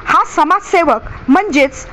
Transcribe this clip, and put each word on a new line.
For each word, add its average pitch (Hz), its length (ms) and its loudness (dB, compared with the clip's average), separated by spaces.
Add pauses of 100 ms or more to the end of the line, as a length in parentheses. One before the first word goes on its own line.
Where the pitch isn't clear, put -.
हा - 200 4 (120)
समाजसेवक 330 640 0 (280)
म्हणजेच 285 640 0